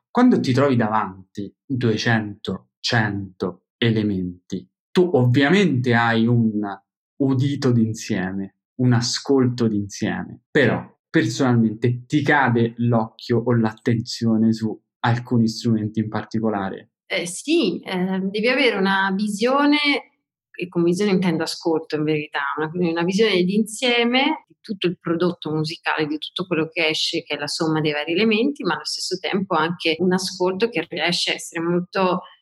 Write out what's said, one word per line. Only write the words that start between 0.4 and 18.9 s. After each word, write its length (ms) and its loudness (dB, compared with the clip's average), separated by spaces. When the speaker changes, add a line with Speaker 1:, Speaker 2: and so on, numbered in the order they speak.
Speaker 1:
trovi 220 4
davanti 760 -4
duecento, 1040 -2
cento 880 -4
elementi, 920 -2
tu 220 4
ovviamente 840 4
hai 320 2
un 340 2
udito 560 2
d'insieme, 840 -2
un 180 2
ascolto 720 0
d'insieme, 840 -4
però 420 0
personalmente 920 2
ti 160 0
cade 540 2
l'occhio 600 0
o 180 0
l'attenzione 960 0
su 240 -4
alcuni 460 2
strumenti 520 -2
in 100 -2
particolare? 840 -6
Speaker 2:
Eh, 220 -4
sì, 580 -2
ehm, 460 -2
devi 160 -2
avere 300 2
una 380 0